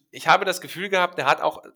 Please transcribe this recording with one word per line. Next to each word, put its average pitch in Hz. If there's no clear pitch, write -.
Ich -
habe 175
das 180
Gefühl 170
gehabt, 180
der 135
hat 151
auch -